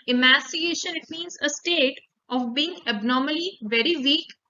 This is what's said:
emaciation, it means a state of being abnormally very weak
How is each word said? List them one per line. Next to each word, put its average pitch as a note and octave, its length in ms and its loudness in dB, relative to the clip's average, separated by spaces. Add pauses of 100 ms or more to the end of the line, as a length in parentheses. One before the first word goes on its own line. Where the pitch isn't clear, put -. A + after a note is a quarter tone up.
emaciation, D#4 920 2
it - 140 -10
means E4+ 320 -12
a D4 80 0
state D4 480 0 (320)
of B3 260 -2
being D#4+ 200 -2 (120)
abnormally C4 760 0
very A#3 340 0
weak C#4+ 280 2 (240)